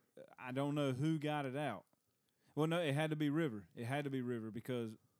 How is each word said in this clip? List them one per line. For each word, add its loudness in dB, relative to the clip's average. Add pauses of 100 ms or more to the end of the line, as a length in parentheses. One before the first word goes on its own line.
(400)
I -8
don't 0
know 4
who 2
got 0
it -4
out. -4 (720)
Well, 4
no, 2
it 2
had 2
to 2
be 2
River. 0 (120)
It -8
had 0
to -2
be 0
River -2
because -2 (280)